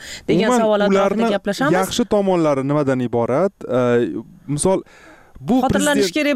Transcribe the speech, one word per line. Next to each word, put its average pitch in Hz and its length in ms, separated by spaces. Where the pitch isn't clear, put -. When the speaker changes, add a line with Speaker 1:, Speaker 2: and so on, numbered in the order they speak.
Speaker 1:
degan 202 200
Speaker 2:
Umuman, 247 120
Speaker 1:
savol 214 200
atrofida 196 240
Speaker 2:
ularni 208 320
Speaker 1:
gaplashamiz. 202 440
Speaker 2:
yaxshi 190 220
tomonlari 170 480
nimadan 139 360
iborat? 120 520
E, 120 120
misol, 170 320
bu 196 220
Speaker 1:
Xotirlanish 285 480
Speaker 2:
prezident, - 80
Speaker 1:
kerak 294 200